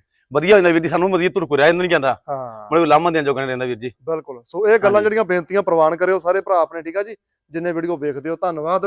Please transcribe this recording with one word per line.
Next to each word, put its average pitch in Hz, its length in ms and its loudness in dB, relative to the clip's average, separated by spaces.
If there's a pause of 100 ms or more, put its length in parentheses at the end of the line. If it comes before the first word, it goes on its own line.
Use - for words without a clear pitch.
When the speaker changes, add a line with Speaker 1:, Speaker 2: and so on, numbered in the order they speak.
(320)
Speaker 1:
ਵਧੀਆ 170 240 4
ਹੁੰਦਾ 180 140 4
ਵੀਰ 165 120 2
ਜੀ, 160 60 -4
ਸਾਨੂੰ 175 220 0
ਵਧੀਆ 180 180 0
ਧੁਰ 175 180 -4
ਕੋ 214 100 -2
ਰਿਹਾ 156 160 4
ਨਹੀਂ 180 180 -2
ਜਾਂਦਾ। 135 380 0
Speaker 2:
ਹਾਂ। 123 360 -12
Speaker 1:
ਮੁੜ 151 140 0
ਕੇ 165 80 4
ਲਾਮਾ 151 240 4
ਦੇਣ 156 140 -2
ਜੋਗਾ 135 160 -2
ਨਹੀਂ 135 80 -4
ਰਹਿੰਦਾ 127 160 -4
ਵੀਰ 123 140 -6
ਜੀ। 123 100 -10 (140)
Speaker 2:
ਬਿਲਕੁਲ। 139 440 -10
ਸੋ 202 200 -4
ਇਹ 220 120 6
ਗੱਲਾਂ 202 160 2
Speaker 1:
ਹਾਂਜੀ। 208 100 4
Speaker 2:
ਜਿਹੜੀਆਂ 214 200 2
ਬੇਨਤੀਆਂ 180 380 -2
ਪ੍ਰਵਾਨ 165 340 4
ਕਰਿਓ 180 240 0
ਸਾਰੇ 180 200 0
ਭਰਾ 190 200 0
ਆਪਣੇ, 160 220 -4
ਠੀਕ 165 140 -8
ਆ 202 60 -2
ਜੀ, 208 140 -10 (340)
ਜਿੰਨੇ 170 220 -6
ਵੀਡੀਓ 165 240 -4
ਵੇਖਦੇ 143 340 -6
ਹੋ। 165 60 -4
ਧੰਨਵਾਦ 170 500 -4